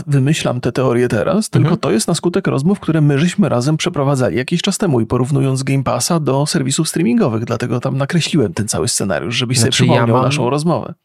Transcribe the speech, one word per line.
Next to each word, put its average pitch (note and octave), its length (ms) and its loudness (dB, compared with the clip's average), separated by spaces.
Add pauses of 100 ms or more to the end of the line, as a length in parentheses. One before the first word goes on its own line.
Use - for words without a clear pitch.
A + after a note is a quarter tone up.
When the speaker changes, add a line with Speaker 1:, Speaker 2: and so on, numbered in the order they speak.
Speaker 1:
wymyślam C3+ 540 2
te A#2+ 120 -2
teorie B2 360 2
teraz, F3 420 0
tylko C3+ 180 4
Speaker 2:
Mhm. E3+ 120 0
Speaker 1:
to C#3 100 0
jest G#3+ 180 0
na F3 60 2
skutek F3+ 320 -2
rozmów, D3 340 0
które D#3+ 200 0
my C#3+ 180 4
żeśmy F3 300 2
razem B2 280 0
przeprowadzali C3+ 600 0
jakiś D3+ 260 -2
czas G3 160 -2
temu C#3+ 220 2
i A2 60 0
porównując C3 560 0
Game C3+ 200 0
Passa B2 380 0
do C#3 260 0
serwisów C#3 420 -2
streamingowych, E3+ 560 0
dlatego A#2+ 360 -2
tam C3 160 -4
nakreśliłem C3+ 580 0
ten G#2+ 140 -4
cały E2 200 -2
scenariusz, F2 480 -2
żebyś B2+ 220 -2
sobie A2+ 120 2
Speaker 2:
Znaczy, B2+ 160 0
ja - 60 4
Speaker 1:
przypomniał A#2 240 2
Speaker 2:
mam B2+ 100 2
Speaker 1:
naszą C3 240 -2
rozmowę. D3 440 -2 (100)